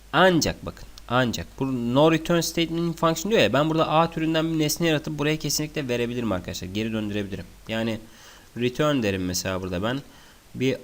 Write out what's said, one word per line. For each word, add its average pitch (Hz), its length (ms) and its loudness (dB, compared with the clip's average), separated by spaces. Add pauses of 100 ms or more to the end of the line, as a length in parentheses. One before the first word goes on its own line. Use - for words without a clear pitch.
(120)
Ancak 160 540 4
bakın, - 220 -12 (200)
ancak 120 380 0 (120)
bu 123 360 -2
no 151 180 6
return 165 280 2
statement 165 400 -2
in 170 120 0
function 165 380 0
diyor 214 120 4
ya, 104 100 4
ben 151 180 4
burada 160 180 2
A 165 220 4
türünden 160 440 -2
bir 160 40 0
nesne 151 280 0
yaratıp 151 320 -2
buraya 151 180 0
kesinlikle 151 520 -4
verebilirim 120 440 -2
arkadaşlar. 90 360 -6
Geri 107 240 -2
döndürebilirim. 101 520 -4 (240)
Yani 113 300 -2 (580)
return 123 460 0
derim 98 220 0
mesela 90 380 -2
burada 90 200 -4
ben. 127 180 -2 (540)
Bir 127 300 0